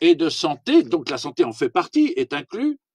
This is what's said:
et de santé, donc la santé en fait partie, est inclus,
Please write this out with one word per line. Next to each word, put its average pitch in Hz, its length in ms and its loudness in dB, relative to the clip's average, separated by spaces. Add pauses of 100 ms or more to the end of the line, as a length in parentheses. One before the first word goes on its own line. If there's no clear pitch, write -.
et 170 140 6
de 160 140 0
santé, 165 560 0
donc 131 260 -4
la 135 80 -6
santé 147 240 -4
en 117 100 -2
fait - 160 -2
partie, 302 480 0
est - 160 -2
inclus, 285 460 -4 (160)